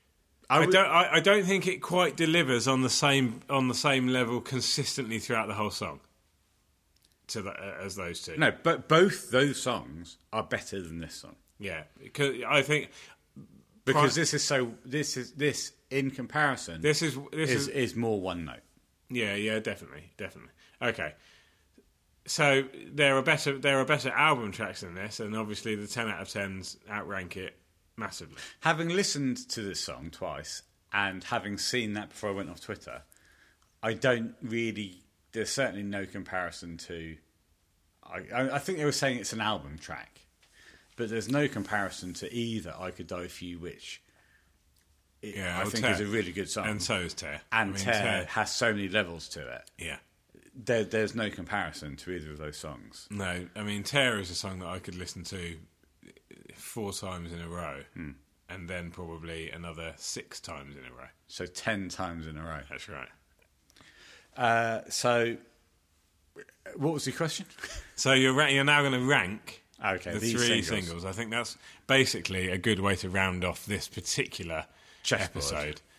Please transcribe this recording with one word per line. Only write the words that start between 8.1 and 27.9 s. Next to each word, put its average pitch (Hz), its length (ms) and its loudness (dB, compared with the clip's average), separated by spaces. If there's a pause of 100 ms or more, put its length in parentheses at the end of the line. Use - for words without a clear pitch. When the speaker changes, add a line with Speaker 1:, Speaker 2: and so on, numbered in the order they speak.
Speaker 2:
two. 82 160 -8
Speaker 1:
No, 143 160 6 (100)
but 151 240 2
both 165 420 6
those 131 320 4
songs 82 560 -6 (140)
are 110 120 0
better - 380 -6
than 82 180 -8
this 80 160 -10
song. - 200 -16 (240)
Speaker 2:
Yeah, 85 240 -8 (300)
'cause 139 220 0 (120)
I 139 140 4
think 139 280 0 (920)
Speaker 1:
Because 135 300 6
Speaker 2:
pri- 156 80 2
Speaker 1:
this 151 120 2
is 143 100 0
so, 127 300 2 (120)
this 135 320 -2
is, 120 160 -8
this 139 400 -2 (160)
in 135 220 0
comparison 127 680 0
Speaker 2:
This 151 200 4
is, 143 160 0 (160)
this 156 160 0
Speaker 1:
is, 139 180 2
Speaker 2:
is 127 240 0
Speaker 1:
is 92 60 -12
more 113 240 2
one 87 240 -4
note. 60 160 -12 (480)
Speaker 2:
Yeah, 107 260 0
yeah, 110 240 0
definitely, 87 580 -8
definitely. 80 340 -12 (300)
Okay, 104 320 0 (1120)
so 139 400 4 (260)
there 139 260 6
are 135 40 6
better, 147 360 2
there 135 220 4
are 131 60 4
better 135 260 2
album 127 400 4
tracks 95 300 -6
than 87 120 -10
this, 98 260 -8
and 107 160 -4
obviously 107 400 -4
the 104 120 -6
ten 117 200 -2
out 92 140 -4
of 98 80 -8
tens 95 480 -6 (120)
outrank 95 460 -6
it 92 200 -8 (400)